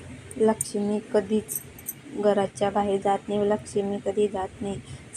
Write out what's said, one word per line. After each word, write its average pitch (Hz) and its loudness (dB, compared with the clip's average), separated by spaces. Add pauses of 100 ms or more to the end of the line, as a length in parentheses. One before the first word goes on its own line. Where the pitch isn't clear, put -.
(360)
लक्ष्मी 214 2 (140)
कधीच 214 2 (640)
घराच्या 202 4
बाहेर 202 2
जात 196 4 (100)
नाही, 202 2
लक्ष्मी 202 -2
कधी 208 2
जात 190 -4 (120)
नाही. 196 -4 (400)